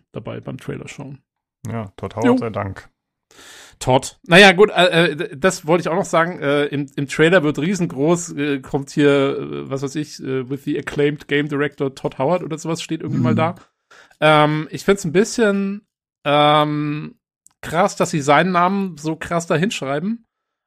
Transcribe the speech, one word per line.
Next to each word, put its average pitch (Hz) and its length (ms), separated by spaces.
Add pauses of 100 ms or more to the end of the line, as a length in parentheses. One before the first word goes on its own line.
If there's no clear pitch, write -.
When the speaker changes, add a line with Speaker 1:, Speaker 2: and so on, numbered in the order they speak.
(120)
Speaker 1:
dabei 117 280
beim 131 180
Trailer 139 300
schauen. 139 320 (480)
Speaker 2:
Ja, 113 300
Todd - 180
Speaker 1:
Jo. - 140
Speaker 2:
Howard 254 100
sei 117 100
Dank. 101 400 (920)
Speaker 1:
Todd. - 480
Naja, 190 240
gut, 208 200
äh, 170 400
äh, 147 260
das 180 280
wollte 170 160
ich 175 60
auch 160 80
noch 196 100
sagen. 170 360
Äh, 143 240
im, 143 300
im 139 120
Trailer 165 360
wird 151 160
riesengroß, 170 760
äh, 143 240
kommt 139 300
hier, 143 480
äh, 143 320
was 135 140
weiß 139 120
ich, 151 260
äh, 131 280
with 139 160
the 147 120
acclaimed 147 500
game 147 200
director 139 480
Todd - 220
Howard 165 260
oder 156 140
sowas 160 240
steht 165 200
irgendwie 135 200
mal 123 120
Speaker 3:
Mhm. 113 40
Speaker 1:
da. 165 180 (640)
Ähm, 151 520
ich 156 120
find's 196 220
ein 143 80
bisschen, 202 720 (380)
ähm, 151 880 (460)
krass, 180 340
dass 170 160
sie 156 100
seinen 147 300
Namen 185 460
so 156 180
krass 170 320
da 175 80
hinschreiben, 160 680 (420)